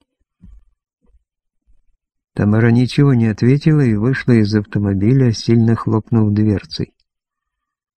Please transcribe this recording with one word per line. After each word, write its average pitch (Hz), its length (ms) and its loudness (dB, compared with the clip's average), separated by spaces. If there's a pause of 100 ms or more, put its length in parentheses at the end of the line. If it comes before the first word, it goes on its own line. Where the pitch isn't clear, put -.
(2250)
Тамара 110 380 0
ничего 127 420 0
не 113 120 2
ответила 143 540 0
и 120 140 0
вышла 123 380 -2
из 110 220 2
автомобиля, 104 800 0
сильно 117 440 0
хлопнув 110 560 -2
дверцей. 104 600 -4 (1040)